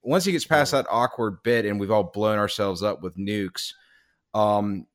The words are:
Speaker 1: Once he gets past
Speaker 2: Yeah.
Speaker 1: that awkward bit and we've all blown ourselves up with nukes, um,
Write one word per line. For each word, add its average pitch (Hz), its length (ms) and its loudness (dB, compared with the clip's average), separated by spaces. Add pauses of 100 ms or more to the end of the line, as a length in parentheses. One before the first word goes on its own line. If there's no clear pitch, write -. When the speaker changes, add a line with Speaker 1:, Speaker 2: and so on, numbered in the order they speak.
Speaker 1:
Once 170 240 0
he 196 60 2
gets 165 140 -2
past 147 280 2
Speaker 2:
Yeah. 139 80 2
Speaker 1:
that - 100 -4
awkward 113 520 -2
bit 117 220 2
and 104 140 -2
we've 101 120 -4
all 107 120 4
blown 107 360 0
ourselves 101 440 -2
up 104 180 -2
with 90 140 -8
nukes, 98 580 -6 (640)
um, 104 600 0